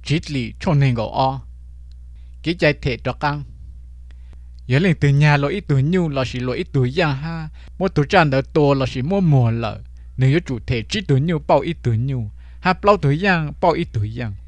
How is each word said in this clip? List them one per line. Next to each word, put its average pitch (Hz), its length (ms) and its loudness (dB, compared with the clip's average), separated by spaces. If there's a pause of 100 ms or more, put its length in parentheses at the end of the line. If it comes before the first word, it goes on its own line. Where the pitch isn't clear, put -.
chỉ 147 180 2
lì 131 320 -4
cho 185 140 0
nên 139 200 4
gọi 113 200 -2
o. 131 280 0 (1000)
Cái 160 160 -2
chạy 151 140 4
thể 131 300 -4
đó 123 100 -4
căng. 147 300 -4 (1200)
Giờ 127 120 2
lên 175 200 4
từ 147 100 4
nhà 143 280 6
lo 143 100 0
ít 190 200 -4
tuổi 135 160 2
nhu 170 260 2
lo 135 160 0
xí 127 140 -6
lo 123 140 -2
ít 175 200 -4
tuổi 127 180 2
giang 151 240 0
ha. 160 340 -8 (300)
Mua 185 80 0
tuổi 147 220 2
tràn 170 200 6
đỡ 135 120 2 (120)
to 143 200 4
lo 131 120 2
xí 123 160 -4
mua 180 180 0
mùa 139 320 4
lợ. 113 280 -4 (380)
Nếu 131 120 4
như 151 100 4
chủ 131 280 -4
thể 120 220 0
chỉ 214 180 -2
tuổi 135 140 4
nhu 160 180 0
bao 151 200 4
ít 165 240 -2
tuổi 117 140 0
nhu. 123 320 -2 (300)
Ha 185 140 2 (100)
bao 202 140 6
tuổi 143 200 2
giang 165 440 0
bao 180 100 4
ít - 220 -2
tuổi 107 240 -2
giang. 117 160 -6 (140)